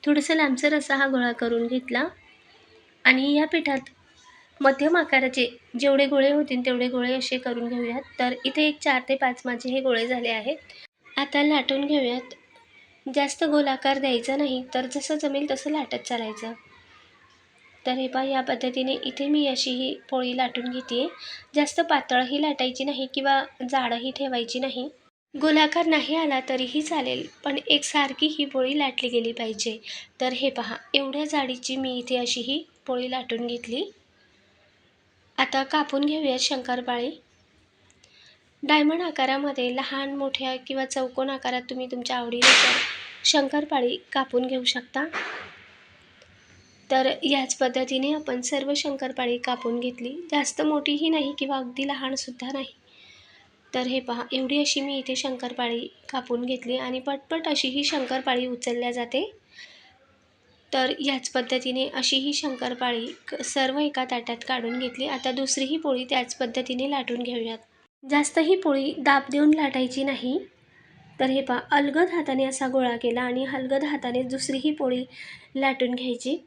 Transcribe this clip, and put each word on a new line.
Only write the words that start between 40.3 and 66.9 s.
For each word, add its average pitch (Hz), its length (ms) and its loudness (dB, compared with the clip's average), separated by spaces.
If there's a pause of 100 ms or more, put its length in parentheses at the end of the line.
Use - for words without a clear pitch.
किंवा 262 300 -4
चौकोन 262 440 -4
आकारात 254 400 -4
तुम्ही 254 220 -8
तुमच्या 247 260 -4
आवडीनुसार 240 560 4 (520)
शंकरपाळी 285 720 2 (140)
कापून 262 340 0
घेऊ 254 180 -4
शकता. 247 420 -2 (1900)
तर 262 200 6 (120)
याच 269 320 2
पद्धतीने 262 580 0
आपण 269 280 -4
सर्व 277 340 -2
शंकरपाळी 262 640 -2
कापून 240 420 -2
घेतली. 247 380 -6 (140)
जास्त 294 300 0
मोठीही 302 480 2
नाही 285 300 0
किंवा 277 180 -2
अगदी 262 300 -6
लहानसुद्धा 262 640 -6
नाही. 269 120 -6 (1080)
तर 254 80 0
हे 254 180 0
पहा, 240 320 -6
एवढी 262 280 0
अशी 285 220 2
मी 277 160 -4
इथे 262 180 -4
शंकरपाळी 247 720 -4 (220)
कापून 247 360 -4
घेतली 254 320 -4
आणि 254 220 -4
पटपट 285 480 -4
अशी 294 200 0
ही 277 160 -2
शंकरपाळी 262 640 0
उचलल्या 240 440 -2
जाते. 247 400 -4 (1400)
तर 262 260 2
याच 269 300 -2
पद्धतीने 254 580 -2
अशी 262 300 0
ही 277 160 0
शंकरपाळी 247 720 -2 (200)
क-, - 140 -8
सर्व 262 380 0
एका 294 260 0
ताटात 240 320 -4 (100)
काढून 247 320 -2
घेतली. 254 280 -4
आता 269 240 -2
दुसरीही 269 460 0
पोळी 269 260 0
त्याच 254 320 -2
पद्धतीने 254 560 -2